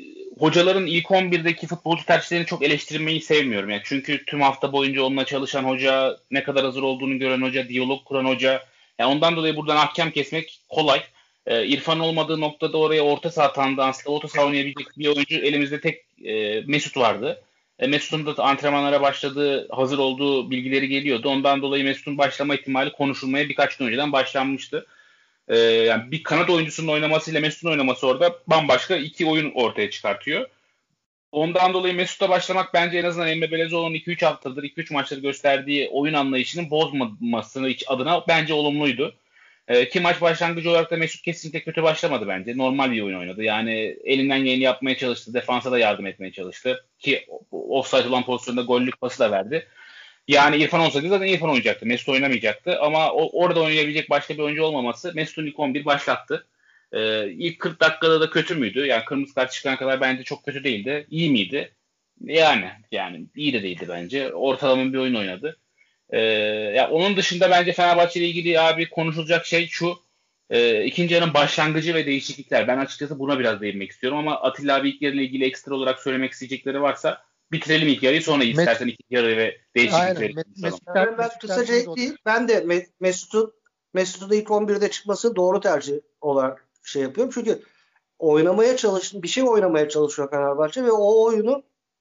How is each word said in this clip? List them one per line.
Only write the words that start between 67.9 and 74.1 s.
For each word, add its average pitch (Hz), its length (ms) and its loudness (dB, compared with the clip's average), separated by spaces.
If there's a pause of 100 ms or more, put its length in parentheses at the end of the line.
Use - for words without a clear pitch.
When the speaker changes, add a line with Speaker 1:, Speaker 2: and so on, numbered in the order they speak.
Speaker 1:
ile 170 80 0
ilgili 170 320 0
abi 165 300 2
konuşulacak 165 560 -2
şey 170 200 0
şu. 170 320 -4 (520)
Ee, 117 340 4
ikinci 170 300 0
yarının 170 200 2
başlangıcı 156 600 2
ve 156 120 0
değişiklikler. 135 640 -2
Ben 127 100 2
açıkçası 139 400 -6
buna 135 200 -2
biraz 110 220 0
değinmek 98 300 -6
istiyorum 135 280 -4